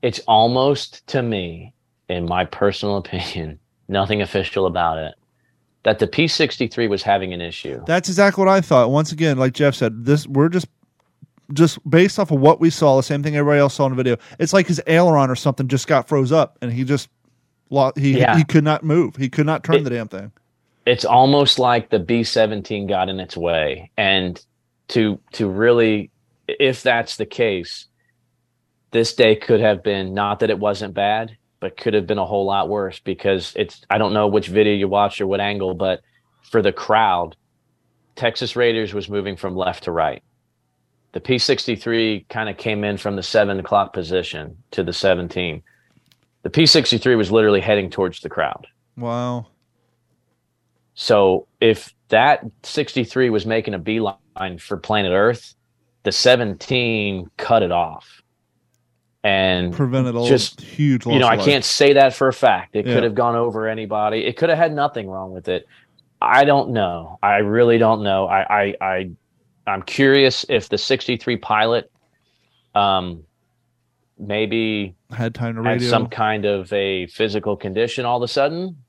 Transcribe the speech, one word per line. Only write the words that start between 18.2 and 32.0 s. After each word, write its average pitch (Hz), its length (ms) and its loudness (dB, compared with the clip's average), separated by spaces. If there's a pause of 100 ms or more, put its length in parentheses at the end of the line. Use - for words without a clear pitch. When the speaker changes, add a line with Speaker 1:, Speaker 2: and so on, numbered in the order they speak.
Speaker 2:
he 156 80 4
could 156 200 4
not 151 200 0
move. 156 320 0
He 135 140 -4
could 151 160 0
not 156 180 -4
turn 156 120 2
Speaker 1:
It, 147 80 2
Speaker 2:
the 131 60 -4
damn 117 180 -6
thing. 98 220 -14 (580)
Speaker 1:
it's 123 160 2
almost 131 540 4
like 120 320 2
the 110 80 2
B 113 260 0
seventeen 107 600 -2
got 95 240 -2
in 95 100 -6
its 87 160 -12
way. 82 640 -2
And 95 440 0 (460)
to, 107 320 0 (120)
to 110 140 -2
really, 110 640 2 (360)
if 131 360 -2
that's 120 360 -2
the 107 80 -4
case, 98 600 -4 (1040)
this 113 240 0
day 110 220 4
could 107 240 2
have 107 220 2
been, 95 320 -4
not 101 260 -2
that 113 80 0
it 101 100 -2
wasn't 101 360 -4
bad, 107 420 -4 (240)
but - 160 -10
could - 160 -4
have 101 140 0